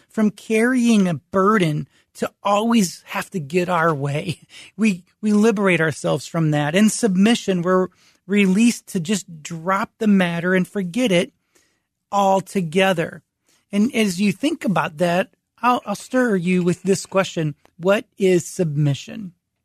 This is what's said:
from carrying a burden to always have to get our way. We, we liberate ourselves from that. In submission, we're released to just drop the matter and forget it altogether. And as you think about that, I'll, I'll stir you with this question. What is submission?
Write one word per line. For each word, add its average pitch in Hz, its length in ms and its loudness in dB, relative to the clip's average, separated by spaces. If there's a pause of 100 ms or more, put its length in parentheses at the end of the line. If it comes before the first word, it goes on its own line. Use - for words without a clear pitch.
(100)
from 214 220 0
carrying 226 760 2
a 175 60 -2
burden 175 760 0 (280)
to - 160 -6 (100)
always 208 640 0
have - 260 -10
to 196 100 -6
get 170 300 -2
our 170 240 2
way. 143 460 -6 (360)
We, 202 280 0 (180)
we 214 120 0
liberate 202 480 2
ourselves 160 440 -2
from 160 260 -2
that. 147 220 -2
In 208 160 4
submission, 196 720 0
we're 185 280 0 (360)
released 202 640 2
to 196 120 -6
just 165 440 -8
drop 180 560 -6
the 226 80 0
matter 180 480 2
and 185 120 0
forget 202 440 -2
it 180 200 2 (800)
altogether. 190 1080 0 (500)
And 208 220 0
as 202 260 -2
you 202 120 2
think 302 340 -4
about 165 320 -2
that, 175 380 -2 (260)
I'll, 247 240 2
I'll 202 100 -6
stir 247 420 -2
you 180 260 0
with 175 180 -2
this 185 240 -2
question. 170 480 -2 (240)
What 196 280 0 (120)
is 185 300 2
submission? 151 840 -4 (320)